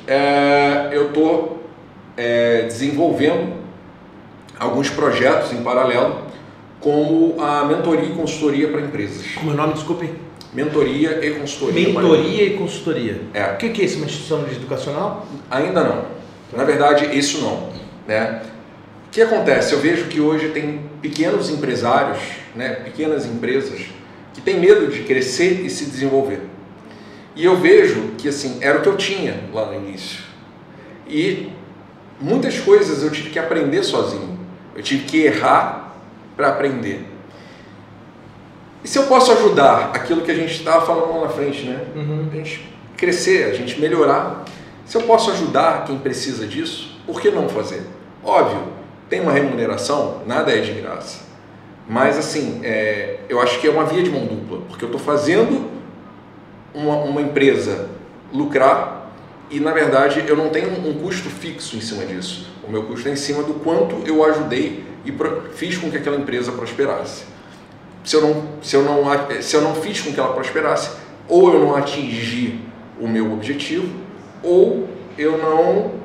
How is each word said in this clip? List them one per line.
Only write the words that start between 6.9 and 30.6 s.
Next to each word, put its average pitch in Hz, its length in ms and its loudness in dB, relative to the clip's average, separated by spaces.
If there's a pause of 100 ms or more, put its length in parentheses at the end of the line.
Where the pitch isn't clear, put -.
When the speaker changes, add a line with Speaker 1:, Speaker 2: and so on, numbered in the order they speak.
Speaker 1:
a 147 220 2
mentoria 151 400 2
e 151 80 -2
consultoria 151 560 0
pra 151 140 -2
empresas. 143 420 -8 (120)
Speaker 2:
Como 156 140 -4
é 143 40 -2
o - 20 0
nome, 156 160 0
desculpe? 170 380 -4 (420)
Speaker 1:
Mentoria 147 720 0
e 151 160 -2
consultoria. 175 480 0
Speaker 2:
Mentoria 180 560 4
e 190 120 2
consultoria. 147 640 -4 (120)
Speaker 1:
É. 101 200 -2
Speaker 2:
O - 40 -6
que 226 140 -2
que 202 120 -2
é - 40 4
isso? - 100 -2
Uma 151 100 -4
instituição 147 400 -4
educacional? 135 800 -6 (240)
Speaker 1:
Ainda 160 320 0
não. - 220 0 (480)
Na 120 100 -2
verdade, 143 560 4
isso 143 220 -2
não, 110 300 -4 (360)
né? 110 360 -2 (680)
O - 20 -20
que 214 120 2
acontece? 190 500 4
Eu 143 80 4
vejo 160 260 2
que 151 140 -2
hoje 156 300 2
tem 147 320 -4 (180)
pequenos 170 500 0
empresários, 131 680 0 (360)
né, 120 160 -6
pequenas 147 560 -4
empresas, 120 600 -4 (460)
que - 80 -20
têm 185 200 0
medo 190 280 8
de - 160 -4
crescer 170 600 0
e 139 60 -6
se - 160 -8
desenvolver. 127 540 0 (920)
E 156 100 0
eu 180 120 6
vejo 185 640 6
que, 147 100 -4
assim, 127 320 -4
era 147 180 4
o - 40 -2
que 196 60 2
eu 190 80 4
tinha 165 440 -4 (120)
lá 107 140 -4
no 101 80 -8
início. 98 460 -12 (880)